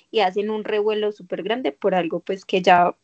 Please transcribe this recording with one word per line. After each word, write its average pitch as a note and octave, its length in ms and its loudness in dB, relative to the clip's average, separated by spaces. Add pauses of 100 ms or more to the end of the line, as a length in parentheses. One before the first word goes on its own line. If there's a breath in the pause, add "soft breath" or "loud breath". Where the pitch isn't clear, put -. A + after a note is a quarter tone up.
(120)
y A3 80 0
hacen G3+ 320 0
un G#3+ 120 -4
revuelo G#3 480 0
súper F#3 320 -10
grande A#3+ 280 -2
por F#3+ 240 -2
algo, E3+ 240 -2
pues, F#3+ 260 -8
que F#3+ 160 0
ya F3+ 420 4